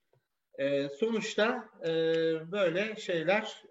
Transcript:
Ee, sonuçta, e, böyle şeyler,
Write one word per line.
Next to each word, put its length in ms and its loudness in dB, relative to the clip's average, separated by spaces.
Ee, 300 0
sonuçta, 800 0
e, 40 -4
böyle 440 0
şeyler, 760 0